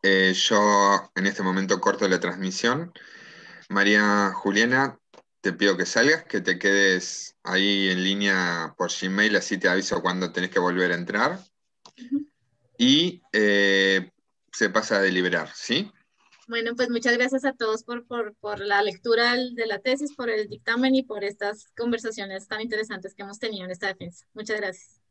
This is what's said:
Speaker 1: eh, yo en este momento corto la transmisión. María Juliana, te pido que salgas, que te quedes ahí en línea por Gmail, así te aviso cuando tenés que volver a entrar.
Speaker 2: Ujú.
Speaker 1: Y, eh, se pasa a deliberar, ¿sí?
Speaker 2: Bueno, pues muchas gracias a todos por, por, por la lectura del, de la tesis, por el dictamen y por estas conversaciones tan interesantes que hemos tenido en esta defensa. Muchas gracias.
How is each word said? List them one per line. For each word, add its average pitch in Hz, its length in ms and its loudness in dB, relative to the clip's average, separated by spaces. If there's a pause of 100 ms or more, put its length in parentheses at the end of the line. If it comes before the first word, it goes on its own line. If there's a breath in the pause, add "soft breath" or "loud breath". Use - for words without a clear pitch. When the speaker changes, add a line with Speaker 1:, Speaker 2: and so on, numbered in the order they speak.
Speaker 1:
eh, 95 300 4
yo 101 800 4
en 92 120 -2
este 98 160 -4
momento 95 380 0
corto 101 260 0
la 90 120 2
transmisión. 95 760 -2 (760 loud breath)
María 101 680 4
Juliana, 123 640 0 (420)
te 92 120 -2
pido 95 240 2
que 90 80 0
salgas, 147 400 2
que 101 160 -4
te 90 180 -2
quedes 98 840 2
ahí 98 460 0
en 92 140 0
línea 92 760 -2
por 87 140 -4
Gmail, 101 440 0
así 95 220 -2
te 92 120 0
aviso 92 320 0
cuando 92 300 -2
tenés 90 200 -4
que 95 80 0
volver 90 320 2
a 85 40 0
entrar. 107 440 -2 (580)
Speaker 2:
Ujú. 269 300 -6 (500)
Speaker 1:
Y, 156 440 2 (100)
eh, 98 800 4 (400)
se 104 180 0
pasa 107 280 0
a 98 40 4
deliberar, 90 520 0
¿sí? 180 380 -4 (560)
Speaker 2:
Bueno, 233 280 -4
pues 247 160 -2
muchas 233 260 0
gracias 262 260 0
a 262 100 0
todos 226 300 -4
por, 240 220 -10
por, 226 300 -8
por 208 240 -10
la 202 240 0
lectura 233 500 0
del, 247 220 -4
de 233 100 -4
la 202 140 -6
tesis, 269 360 -4
por 240 140 -6
el 214 180 -4
dictamen 240 460 0
y 262 100 4
por 208 200 -8
estas 208 420 -6 (100)
conversaciones 220 720 -6
tan 214 140 -8
interesantes 214 540 -6
que 202 80 -14
hemos 202 160 -16
tenido 202 260 -8
en 185 60 -10
esta 180 160 -8
defensa. 185 460 -10
Muchas 214 280 -6
gracias. - 500 -10